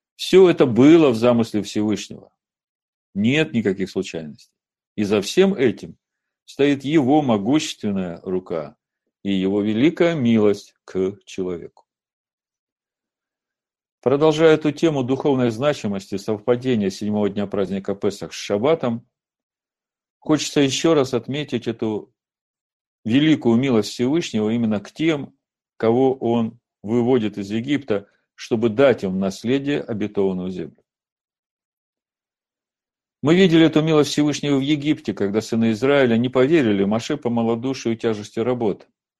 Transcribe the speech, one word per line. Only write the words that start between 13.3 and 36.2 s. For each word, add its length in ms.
Продолжая 500
эту 180
тему 300
духовной 480
значимости 680
совпадения 720
седьмого 400
дня 160
праздника 480
Песах 380
с 20
Шаббатом, 720
хочется 400
ещё 340
раз 220
отметить 520
эту 460
великую 520
милость 340
Всевышнего 600
именно 280
к 120
тем, 440
кого 360
он 460
выводит 560
из 100
Египта, 580
чтобы 340
дать 340
им 100
в 20
наследие 640
обетованную 720
землю. 260
Мы 140
видели 300
эту 160
милость 300
Всевышнего 460
в 40
Египте, 520
когда 260
сыны 320
Израиля 460
не 100